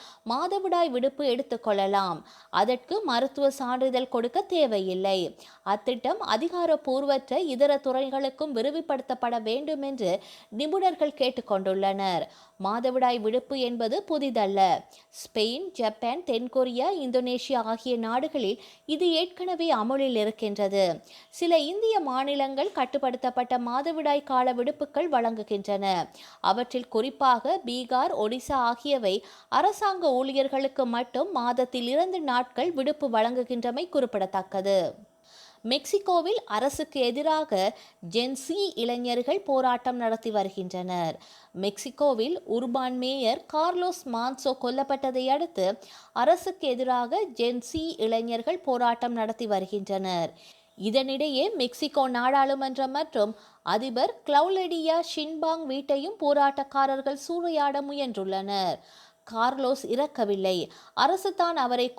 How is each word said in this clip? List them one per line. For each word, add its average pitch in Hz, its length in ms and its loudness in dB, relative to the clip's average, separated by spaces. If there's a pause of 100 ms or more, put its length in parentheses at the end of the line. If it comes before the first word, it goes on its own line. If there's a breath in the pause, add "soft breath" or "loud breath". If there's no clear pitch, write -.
(260 loud breath)
மாதவிடாய் 349 640 0
விடுப்பு 262 360 0
எடுத்துக்கொள்ளலாம். 202 960 0 (280 loud breath)
அதற்கு 247 540 0
மருத்துவ 269 460 2
சான்றிதழ் 254 600 0
கொடுக்க 247 320 0
தேவையில்லை. 196 960 0 (280 loud breath)
அத்திட்டம் 247 540 -2
அதிகாரப்பூர்வற்ற 285 1200 0
இதர 285 380 2
துறைகளுக்கும் 269 800 -2
விரிவுபடுத்தப்பட 254 840 -2
வேண்டும் 277 400 -2
என்று 233 420 -2 (340 loud breath)
நிபுணர்கள் 311 600 0
கேட்டுக்கொண்டுள்ளனர். 196 1080 0 (380 loud breath)
மாதவிடாய் 247 580 2
விடுப்பு 247 380 0
என்பது 240 480 0
புதிதல்ல. 208 720 2 (300 loud breath)
ஸ்பெயின், 240 640 -4
ஜப்பான், 240 520 -2
தென்கொரியா, 254 680 0
இந்தோனேஷியா 254 680 0
ஆகிய 226 400 -2
நாடுகளில் 233 640 -2 (240 loud breath)
இது 320 260 2
ஏற்கனவே 349 580 -2
அமுலில் 262 460 0
இருக்கின்றது. 202 840 0 (280 loud breath)
சில 339 280 2
இந்திய 403 420 0
மாநிலங்கள் 277 720 0
கட்டுப்படுத்தப்பட்ட 254 840 -2
மாதவிடாய் 285 640 0
கால 254 300 2
விடுப்புகள் 294 560 -2
வழங்குகின்றன. 208 960 0 (340 loud breath)
அவற்றில் 240 480 0
குறிப்பாக 262 800 2
பீகார், 254 480 0
ஒடிசா 240 400 -2
ஆகியவை 240 720 0 (240 loud breath)
அரசாங்க 359 640 2
ஊழியர்களுக்கு 269 720 0
மட்டும் 247 460 -2
மாதத்தில் 247 560 0
இரண்டு 349 340 2
நாட்கள் 254 520 0
விடுப்பு 277 360 0
வழங்குகின்றமை 240 800 0
குறிப்பிடத்தக்கது. 196 1160 0 (560 loud breath)
மெக்சிகோவில் 349 840 0
அரசுக்கு 269 540 -2
எதிராக 254 760 0 (340 loud breath)
ஜென்சி 269 640 -2
இளைஞர்கள் 240 640 -2
போராட்டம் 254 540 2
நடத்தி 226 360 -2
வருகின்றனர். 180 880 -2 (420 loud breath)
மெக்சிகோவில் 254 880 0
உர்பான் 254 480 -2
மேயர் 262 480 0
கார்லோஸ் 349 600 -2
மான்சோ 254 540 -2
கொல்லப்பட்டதை 262 640 -2
அடுத்து, 262 520 0 (340 loud breath)
அரசுக்கு 339 540 2
எதிராக 254 560 0 (100)
ஜென்சி 247 640 -4
இளைஞர்கள் 233 640 -2
போராட்டம் 240 540 0
நடத்தி 226 340 -4
வருகின்றனர். 190 840 -2 (440 loud breath)
இதனிடையே, 269 800 0
மெக்சிகோ 262 500 0
நாடாளுமன்றம் 269 840 0
மற்றும் 262 440 0 (280 loud breath)
அதிபர் 240 640 0
கிளவுலெடியா 330 720 2 (160)
ஷின்பாங் 320 500 -4
வீட்டையும் 277 540 -2
போராட்டக்காரர்கள் 277 1000 2 (100)
சூறையாட 311 540 0
முயன்றுள்ளனர். 196 960 -4 (440 loud breath)
"கார்லோஸ் 254 600 0
இறக்கவில்லை, 202 840 0 (220 loud breath)
அரசு 370 400 2
தான் 339 240 0
அவரை 247 420 0